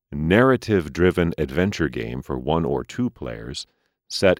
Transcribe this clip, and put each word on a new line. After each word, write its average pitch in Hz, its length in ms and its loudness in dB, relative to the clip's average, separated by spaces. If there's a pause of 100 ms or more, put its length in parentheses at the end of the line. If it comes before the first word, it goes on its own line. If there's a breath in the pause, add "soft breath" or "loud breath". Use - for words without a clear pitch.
(120)
narrative-driven 87 1200 2
adventure 80 520 0
game 60 340 -8
for 65 160 -8
one 78 260 0
or 64 200 -2
two - 260 -6
players, 58 560 -12 (420)
set 92 320 2